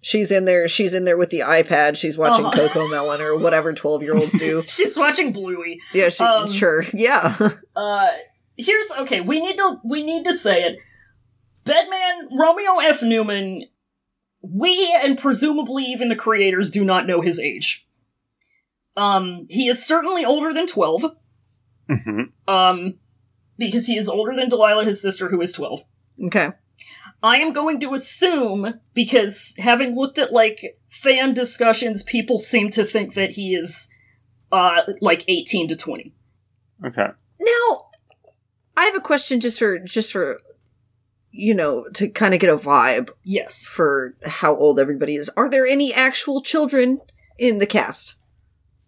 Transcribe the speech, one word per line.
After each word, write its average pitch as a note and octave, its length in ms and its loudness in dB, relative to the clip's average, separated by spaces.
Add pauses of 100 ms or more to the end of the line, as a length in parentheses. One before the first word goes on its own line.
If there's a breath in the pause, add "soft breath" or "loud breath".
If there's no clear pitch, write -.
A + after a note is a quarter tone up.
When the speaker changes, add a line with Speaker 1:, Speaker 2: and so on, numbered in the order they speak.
Speaker 1:
She's G#3 280 -2
in F#3+ 160 2
there, F3 200 4
she's F3+ 280 0
in F#3 100 -2
there F3 140 2
with F3+ 100 2
the D#3+ 120 -4
iPad, D3+ 540 2
she's D#3 220 -4
watching F#3+ 300 2
Speaker 2:
Uh-huh. D3+ 220 2
Speaker 1:
Coco D#3 200 -2
Melon D3 320 -4
or D3+ 160 -2
whatever D#3+ 380 2
twelve-year-olds D3+ 640 0
do. D#3+ 260 0
Speaker 2:
<laughs> - 20 -12
She's G4+ 300 -2
watching F#4 380 0
Bluey. F3 440 -8 (140)
Speaker 1:
Yeah, F#3 160 4
she, G3+ 160 0
Speaker 2:
Um, A3 240 4
Speaker 1:
sure, F3+ 360 2 (100)
yeah. G#3+ 420 2 (200)
<laughs> - 200 -16
Speaker 2:
Uh, G3+ 320 0 (480)
here's, G#4+ 340 0 (100)
okay, A#3+ 200 -4
we C4+ 220 -2
need F#4+ 160 -4
to, F#4+ 260 0
we D4 180 -4
need E4 220 -6
to F4+ 80 0
say F#3+ 300 2
it. E3+ 160 -4 (880 soft breath)
Bedman, F4 680 0
Romeo F4 460 2
F. D4+ 240 2
Newman, G#3 640 -2 (760)
we, E4+ 600 0
and C#4 140 2
presumably C4+ 680 0
even B3 240 -4
the A#3 80 0
creators, G3 540 2
do G3+ 120 0
not F#3 240 2
know F3 140 0
his E3+ 180 0
age. - 480 -6 (1120)
Um, F#3+ 520 -2
he A#3+ 200 -2
is B3 180 4
certainly E4 380 0
older D4+ 280 0
than E4 140 -2
twelve. F#3 380 0 (840)
Speaker 3:
Mm-hmm. A#2+ 640 -6
Speaker 2:
Um, F#3 420 2 (640)
because A#3 280 -2
he A#3 100 -2
is G#3 120 -4
older A3 260 -2
than B3+ 140 -2
Delilah, G#3+ 360 4
his G3+ 180 -2
sister, F#3+ 260 -4
who F3 120 0
is F3+ 120 -4
twelve. D3 300 -8 (440)
Speaker 1:
Okay. F3 240 0 (720 loud breath)
Speaker 2:
I A#3 140 4
am D4+ 160 0
going D4 280 -2
to C4+ 120 -6
assume, B3 880 -2 (140)
because A3+ 640 0
having A#3+ 360 2
looked C4+ 240 -2
at, C4+ 140 -2
like, A3 260 4 (300)
fan C4+ 460 0
discussions, A3+ 680 0
people A#3 360 -2
seem G#3 320 0
to G#3+ 160 0
think G#3 260 -4
that F#3+ 200 -2
he F#3+ 220 -4
is, - 360 -2 (600 soft breath)
uh, F3+ 320 4 (200)
like, F3 260 2
eighteen F3 400 -2
to D#3+ 80 -6
twenty. - 380 -12 (720)
Speaker 3:
Okay. B2 240 -2 (300)
Speaker 1:
Now, A#4 480 0 (880)
I F4 100 2
have G#4+ 100 0
a F#4+ 40 -4
question C#4+ 380 0
just A3+ 200 -2
for, G3 220 0
just G3+ 320 -2
for, D#3 280 -4 (880)
you G#3 240 0
know, D3 300 0 (100)
to G3+ 140 -2
kinda F#3+ 300 0
get F3+ 100 4
a D3+ 80 6
vibe B2+ 540 2 (120)
Speaker 2:
Yes. - 440 -4
Speaker 1:
for C#3 580 -2
how D3+ 320 -2
old C#3+ 240 2
everybody C#3+ 360 -2
is. D3 200 -8
Are B3 140 0
there C4 160 2
any C#4 260 0
actual C4 480 0
children C4+ 600 0 (380 soft breath)
in A#3 200 0
the G3+ 80 0
cast C3+ 500 -4 (720)